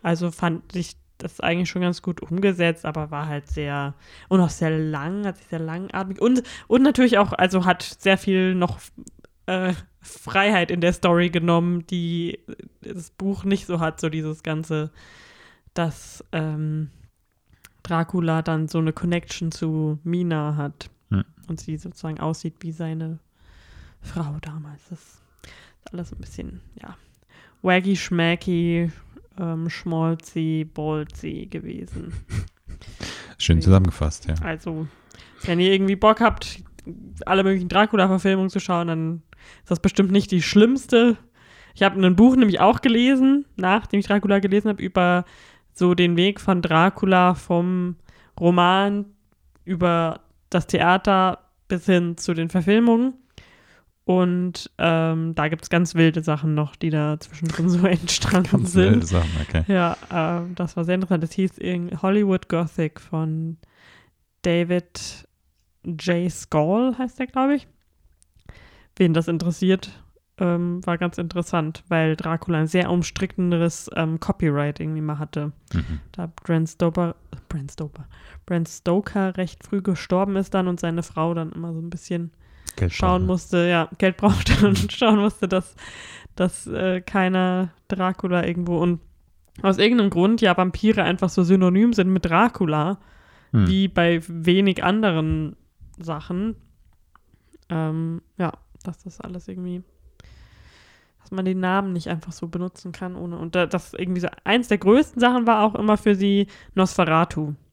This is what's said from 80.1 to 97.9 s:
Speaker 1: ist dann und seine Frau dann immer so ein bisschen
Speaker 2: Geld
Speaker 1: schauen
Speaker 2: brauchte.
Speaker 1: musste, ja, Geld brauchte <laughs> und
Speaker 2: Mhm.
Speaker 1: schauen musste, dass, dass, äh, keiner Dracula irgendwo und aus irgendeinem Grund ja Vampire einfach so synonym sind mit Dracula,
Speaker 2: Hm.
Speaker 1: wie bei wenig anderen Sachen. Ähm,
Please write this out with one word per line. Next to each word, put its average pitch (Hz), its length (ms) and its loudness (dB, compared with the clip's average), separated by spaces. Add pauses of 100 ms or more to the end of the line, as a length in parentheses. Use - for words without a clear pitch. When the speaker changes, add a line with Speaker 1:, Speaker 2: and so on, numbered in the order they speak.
Speaker 1:
ist 190 180 -4
dann 185 140 0
und 180 120 -4
seine 170 240 -4
Frau 165 300 -4
dann 165 200 -6
immer 170 200 -10
so 160 60 -8
ein 165 100 -10
bisschen 170 420 -8 (440)
Speaker 2:
Geld 87 180 -2
Speaker 1:
schauen 185 280 2
Speaker 2:
brauchte. 185 60 0
Speaker 1:
musste, 185 300 -2 (100)
ja, 170 300 0
Geld 190 200 2
brauchte 202 360 2
<laughs> 214 140 6
und 196 160 2
Speaker 2:
Mhm. 208 60 -4
Speaker 1:
schauen 214 300 4
musste, 202 280 0
dass, 185 280 -2 (600)
dass, - 320 -2
äh, 185 340 -2
keiner 185 680 0 (180)
Dracula 185 580 -2
irgendwo 175 340 -2
und 175 200 0 (640)
aus 190 160 2
irgendeinem 214 320 4
Grund 208 320 2
ja 185 160 4
Vampire 196 460 2
einfach 185 260 0
so 185 140 2
synonym 185 500 4
sind 190 160 2
mit 185 160 0
Dracula, 170 720 2 (520)
Speaker 2:
Hm. 104 160 4
Speaker 1:
wie 190 200 2
bei 170 400 2
wenig 175 560 0
anderen 160 720 0 (440)
Sachen. 180 560 -8 (1120)
Ähm, 160 540 -6 (160)